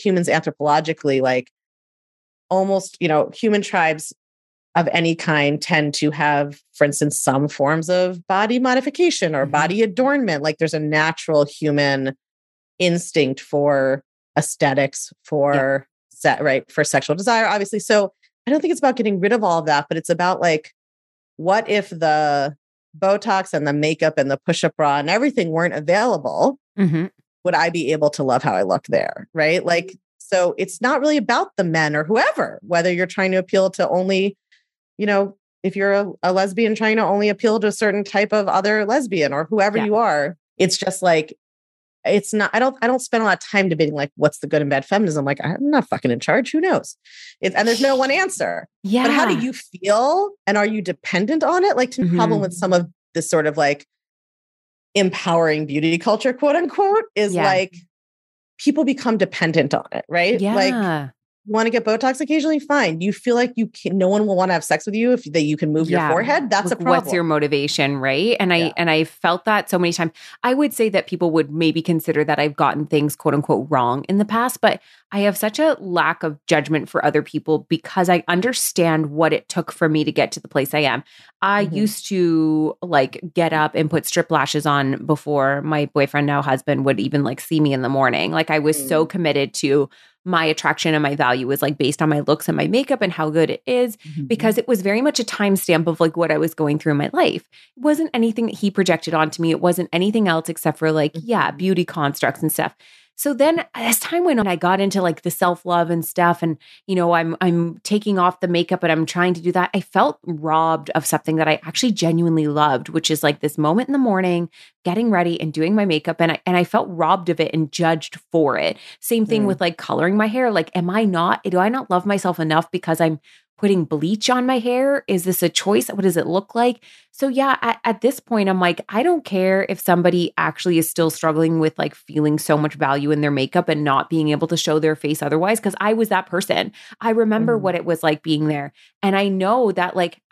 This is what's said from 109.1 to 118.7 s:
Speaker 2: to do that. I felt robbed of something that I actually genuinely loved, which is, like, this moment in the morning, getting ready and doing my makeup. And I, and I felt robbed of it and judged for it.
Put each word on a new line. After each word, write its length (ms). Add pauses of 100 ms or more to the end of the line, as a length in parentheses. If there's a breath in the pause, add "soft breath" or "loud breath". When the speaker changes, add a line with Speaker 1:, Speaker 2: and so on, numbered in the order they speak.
Speaker 2:
to 60
do 120
that. 200
I 100
felt 440
robbed 720
of 100
something 300
that 100
I 160
actually 300
genuinely 560
loved, 400
which 240
is, 100
like, 160
this 180
moment 320
in 40
the 80
morning, 500 (340 loud breath)
getting 280
ready 280
and 120
doing 240
my 80
makeup. 360
And 120
I, 120
and 120
I 80
felt 260
robbed 380
of 100
it 160
and 160
judged 480 (140)
for 260
it. 200 (200 loud breath)